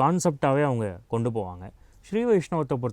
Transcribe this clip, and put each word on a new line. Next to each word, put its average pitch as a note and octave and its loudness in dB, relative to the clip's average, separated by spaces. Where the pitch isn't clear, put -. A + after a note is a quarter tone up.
கான்செப்டாவே D3 2
அவங்க A2+ -2
கொண்டு A#2 -2
போவாங்க. F#2 -8
ஸ்ரீ A3+ -4
வைஷ்ணவத்தை E3 2
பொறுத்த B2 -4